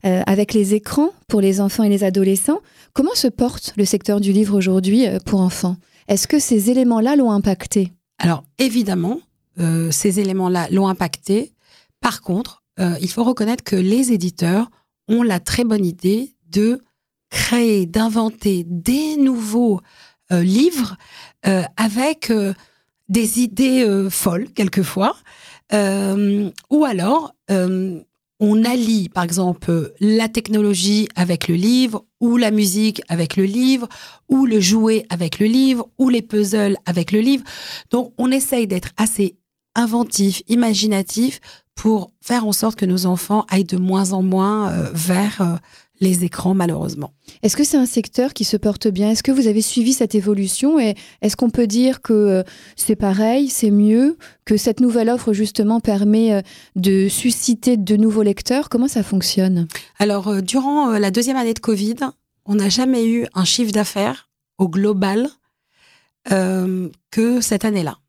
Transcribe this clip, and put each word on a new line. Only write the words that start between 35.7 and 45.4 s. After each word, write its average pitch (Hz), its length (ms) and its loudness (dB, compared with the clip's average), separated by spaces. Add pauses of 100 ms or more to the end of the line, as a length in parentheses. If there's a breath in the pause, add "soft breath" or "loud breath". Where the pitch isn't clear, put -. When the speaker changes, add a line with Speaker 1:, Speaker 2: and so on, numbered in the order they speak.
Speaker 2:
ou 262 100 2
les 240 140 2
puzzles 208 640 0
avec 170 260 -2
le 214 80 2
livre. 262 240 2 (480 loud breath)
Donc, 240 260 -2
on 254 140 2
essaye 262 360 0
d'être 180 280 -6
assez 202 400 -2 (400)
inventif, 226 720 0
imaginatif, 220 960 0 (340 loud breath)
pour 214 360 -2 (100)
faire 240 240 -2
en 208 60 -2
sorte 220 260 -2
que 196 80 -2
nos 185 220 0
enfants 180 420 -2
aillent 190 140 0
de 180 140 -4
moins 185 340 0
en 190 100 -2
moins, 190 500 0
euh, 165 220 -4
vers, 180 480 -2